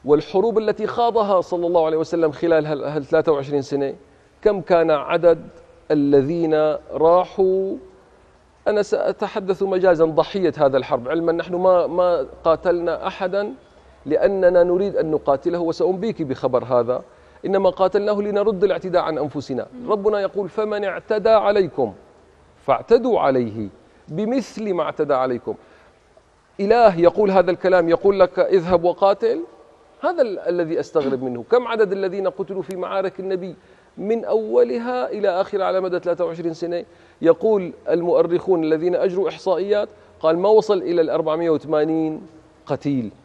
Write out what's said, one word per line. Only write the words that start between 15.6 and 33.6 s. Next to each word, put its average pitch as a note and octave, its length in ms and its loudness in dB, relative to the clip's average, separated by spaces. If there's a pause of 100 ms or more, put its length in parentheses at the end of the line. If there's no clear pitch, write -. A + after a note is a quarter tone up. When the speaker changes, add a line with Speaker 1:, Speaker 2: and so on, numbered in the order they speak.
Speaker 1:
بخبر B2 420 -2
هذا، B2 380 0 (440)
إنما F#3+ 240 2
قاتلناه G3+ 500 0
لنرد G#3 440 0
الاعتداء F3 380 0
عن D#3 160 -4
أنفسنا. C3+ 560 -6
Speaker 2:
مم. A#3+ 180 -6
Speaker 1:
ربنا G3+ 280 0
يقول: F#3+ 280 -4
"فمن G#3 360 -4
اعتدى G3 440 -2
عليكم G3 640 2 (720)
فاعتدوا A3 540 2
عليه A2+ 480 -2 (400)
بمثل G#3 680 -4
ما E3 80 -2
اعتدى D3 320 -2
عليكم." B2+ 400 -2 (1040)
إله G3+ 400 4
يقول F#3+ 300 4
هذا F#3 200 4
الكلام، F3+ 380 2
يقول F#3+ 320 2
لك: F3+ 180 2
"اذهب F3 460 2
وقاتل"؟ G#3 600 0 (560)
هذا E4 220 0
ال-، G#3 160 -2
الذي E3+ 420 -2
أستغرب C3+ 420 -2
منه. B2 280 -6
كم B3 180 2
عدد G#3+ 240 0
الذين F#3+ 360 -4
قتلوا F#3+ 340 -8
في F#3+ 140 -12
معارك F#3 440 -6
النبي F#3 360 -6 (420)